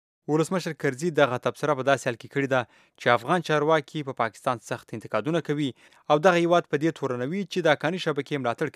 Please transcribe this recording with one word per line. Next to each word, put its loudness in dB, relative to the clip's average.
ولسمشر 0
کرزي -2
دغه 2
تبصره -2
په -2
داسې 0
حال -4
کې -18
کړې 0
ده 4
چې -2
افغان -2
چارواکي 0
په -8
پاکستان -4
سخت -8
انتقادونه -4
کوي -2
او 4
دغه 6
هیواد 2
په -2
دې -2
تورنوي -4
چې -6
د 4
حقاني -4
شبکې -4
ملاتړ -2